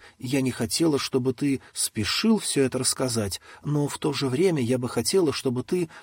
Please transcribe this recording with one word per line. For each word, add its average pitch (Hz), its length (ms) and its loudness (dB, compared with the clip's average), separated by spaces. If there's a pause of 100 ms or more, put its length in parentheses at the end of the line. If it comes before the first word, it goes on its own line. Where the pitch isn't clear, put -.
(180)
"Я 131 220 0
не 131 100 2
хотела, 139 480 0
чтобы 131 340 0
ты 139 280 0 (120)
спешил - 640 0
всё - 260 0
это 127 140 0
рассказать, 117 640 -2 (220)
но 147 240 0
в - 120 -6
то 156 140 -2
же 139 140 -2
время 151 340 2
я 123 180 2
бы 120 100 -4
хотела, 151 440 2
чтобы 127 300 -2
ты 175 260 -2 (140)